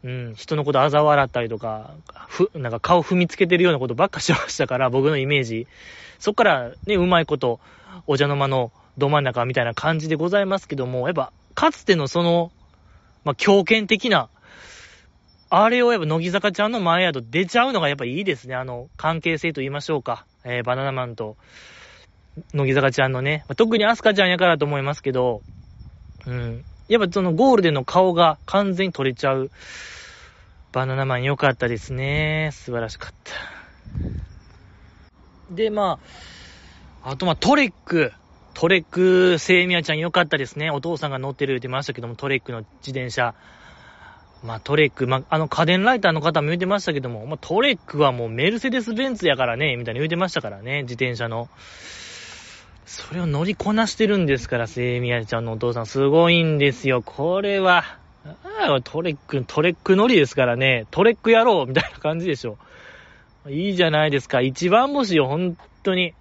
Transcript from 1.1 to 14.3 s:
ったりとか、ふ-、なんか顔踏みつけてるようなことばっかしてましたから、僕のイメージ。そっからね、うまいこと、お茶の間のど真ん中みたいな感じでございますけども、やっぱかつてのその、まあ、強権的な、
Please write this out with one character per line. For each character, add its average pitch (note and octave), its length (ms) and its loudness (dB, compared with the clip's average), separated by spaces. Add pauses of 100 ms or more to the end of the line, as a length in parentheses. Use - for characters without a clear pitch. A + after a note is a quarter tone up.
っ A#2 40 -12
た B2 120 -4
り A#2 80 -4
と A2 100 -6
か、 A2 320 -8 (360)
ふ-、 - 300 0
な B2+ 120 -6
ん - 20 -4
か A#2 80 -6
顔 E3+ 240 4
踏 F#3 120 -2
み F3 120 2
つ - 80 -8
け F#3 120 2
て F3 100 4
る F3 60 4
よ F3+ 80 4
う - 20 2
な C3+ 60 -2
こ B2+ 80 -4
と A#2+ 80 -4
ば D#3+ 100 2
っ G3 40 -4
か - 100 -10
し - 80 -4
て E3 60 4
ま - 140 -2
し - 100 -10
た C#3 80 0
か B2+ 120 -4
ら、 C3 120 2
僕 C3+ 200 2
の D3+ 80 0
イ C3 80 -2
メ C#3+ 160 0
ー - 20 -2
ジ。 A2+ 240 -6 (520)
そ G#3 120 -2
っ - 40 -4
か A#3+ 80 2
ら C3+ 280 2 (140)
ね、 G#3 100 0
う F#3 100 4
ま F3+ 160 4
い D#3 40 -2
こ D3+ 120 -2
と、 B2 220 -2 (480)
お C#3 100 2
茶 C#3+ 100 4
の C#3+ 80 0
間 C#3 120 0
の B2+ 240 0 (260)
ど C#3 120 0
真 D3 120 2
ん - 20 -2
中 A#2+ 220 0
み B2+ 80 -4
た B2+ 100 2
い - 20 0
な A#2 80 -4
感 D#3+ 260 -2
じ D#3 100 -6
で D#3+ 60 0
ご E3 140 -2
ざ G3+ 100 2
い G3 60 0
ま G3 140 -2
す - 80 -14
け C#3+ 80 -8
ど C3 100 -4
も、 B2+ 220 -4
や F3 40 -2
っ F3 40 -4
ぱ C3 180 -4 (220)
か D4+ 160 2
つ - 120 -16
て F#3+ 120 4
の C#3+ 120 -2
そ E3+ 160 0
の、 E3+ 280 2 (760)
ま D3 80 -2
あ、 - 20 -4
強 G3 300 4
権 A3 220 0
的 A3 220 0
な、 D#3 200 2 (1200)